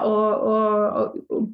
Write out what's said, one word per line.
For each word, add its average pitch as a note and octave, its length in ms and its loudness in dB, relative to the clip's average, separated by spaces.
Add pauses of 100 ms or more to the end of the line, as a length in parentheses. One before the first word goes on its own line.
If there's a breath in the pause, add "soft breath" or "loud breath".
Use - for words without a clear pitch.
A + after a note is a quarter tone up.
og, G#3+ 480 0
og, G#3+ 220 2 (260)
og, - 220 -4 (100)
og - 240 -2